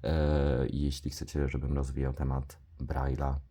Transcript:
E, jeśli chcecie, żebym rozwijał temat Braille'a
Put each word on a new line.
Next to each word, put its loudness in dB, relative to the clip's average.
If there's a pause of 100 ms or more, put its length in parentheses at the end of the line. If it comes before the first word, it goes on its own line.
E, 4
jeśli -2
chcecie, -2
żebym -2
rozwijał 0
temat -2 (220)
Braille'a -2 (160)